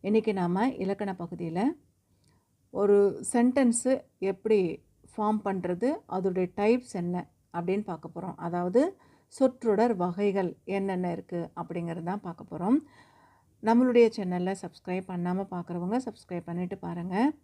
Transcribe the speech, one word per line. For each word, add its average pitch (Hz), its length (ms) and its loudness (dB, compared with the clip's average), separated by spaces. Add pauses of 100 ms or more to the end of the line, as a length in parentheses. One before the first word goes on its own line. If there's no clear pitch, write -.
இன்னைக்கு 214 340 2
நாம 190 300 0 (120)
இலக்கண 196 280 -4 (120)
பகுதியில 170 460 -2 (1120)
ஒரு 202 160 6 (340)
சென்டென்ஸு 247 600 4 (380)
எப்படி 214 280 2 (520)
ஃபார்ம் 214 320 0
பண்றது, 185 440 -2 (260)
அதோடைய 185 320 0 (120)
டைப்ஸ் 233 400 2
என்ன 175 160 -4 (420)
அப்படின்னு 185 320 -2
பார்க்க 214 260 -10
போறோம். - 220 -10 (100)
அதாவது 180 340 2 (560)
சொற்றொடர் 233 640 4
வகைகள் 185 500 0 (260)
என்னென்ன 190 380 -2
இருக்கு 170 260 -8 (200)
அப்படிங்கிறது 170 500 -6
தான் 214 160 -6
பார்க்க 165 240 -14
போறோம். 180 280 0 (840)
நம்மளுடைய 233 440 6 (100)
சேனலை 180 460 -2
சப்ஸ்கிரைப் 185 500 -8
பண்ணாம 180 420 -2
பார்க்குறவங்க 175 520 -4
சப்ஸ்கிரைப் 180 420 -10
பண்ணிட்டு 180 360 -6
பாருங்க. 175 320 -6 (280)